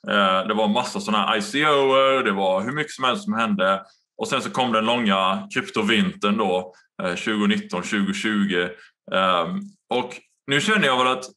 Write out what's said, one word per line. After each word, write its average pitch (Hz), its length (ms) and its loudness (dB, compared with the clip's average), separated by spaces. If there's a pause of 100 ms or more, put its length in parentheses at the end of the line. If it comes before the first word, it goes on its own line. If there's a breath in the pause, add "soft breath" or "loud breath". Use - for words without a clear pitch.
Eh, 95 380 2
det 107 60 0
var 107 140 2
massa 107 320 0
såna 107 180 -2
här 104 200 2
I 104 40 0
C 127 240 -2
O:er, 135 580 4
det 107 80 2
var 95 300 0
hur 120 100 -4
mycket 151 220 -6
som 131 100 -6
helst 113 200 0
som 104 100 -4
hände. 98 480 0 (360 loud breath)
Och 110 100 -6
sen 131 140 -2
så 110 80 -6
kom 123 220 0
den 110 140 2
långa 101 680 0
kryptovintern 107 840 0
då, 92 360 -2 (300 loud breath)
eh, 90 120 -2
tjugonitton, 104 680 -2
tjugotjugo. 98 880 0 (440 loud breath)
Ehm, 92 460 2 (300)
och 120 240 -2 (340)
nu 139 140 0
känner 202 260 2
jag 127 100 2
väl 127 100 2
att 131 180 -2 (120)